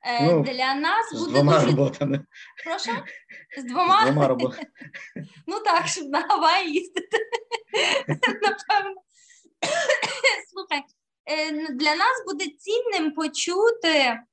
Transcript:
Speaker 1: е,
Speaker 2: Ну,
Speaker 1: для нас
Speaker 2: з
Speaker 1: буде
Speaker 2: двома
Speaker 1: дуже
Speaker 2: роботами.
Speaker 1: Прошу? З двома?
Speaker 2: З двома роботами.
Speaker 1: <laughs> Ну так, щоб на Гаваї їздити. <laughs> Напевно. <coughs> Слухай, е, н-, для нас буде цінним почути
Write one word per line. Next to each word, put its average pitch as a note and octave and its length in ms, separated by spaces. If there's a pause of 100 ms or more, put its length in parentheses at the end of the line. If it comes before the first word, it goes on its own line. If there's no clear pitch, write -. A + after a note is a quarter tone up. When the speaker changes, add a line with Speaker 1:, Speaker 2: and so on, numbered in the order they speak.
Speaker 1:
е, A#3+ 300
Speaker 2:
Ну, D#3+ 100
Speaker 1:
для C4 320
нас E4+ 380
Speaker 2:
з - 60
Speaker 1:
буде - 140
Speaker 2:
двома C#3+ 220
Speaker 1:
дуже C#3+ 120
Speaker 2:
роботами. C#3 580 (400)
Speaker 1:
Прошу? F#4 260 (680)
З C4+ 60
двома? F4+ 380
Speaker 2:
З - 80
двома C#3+ 180
роботами. - 380 (400)
Speaker 1:
<laughs> - 400
Ну F#4+ 140
так, F4 260
щоб D4+ 220
на D4 120
Гаваї E4+ 520
їздити. F4+ 440 (920)
<laughs> - 340
Напевно. G4 580 (600)
<coughs> C#5 920
Слухай, D#4+ 300 (440)
е, D#4 220
н-, D#4 280
для D4+ 200
нас B4 300
буде F4 180 (140)
цінним G4+ 540
почути D#4+ 1080 (120)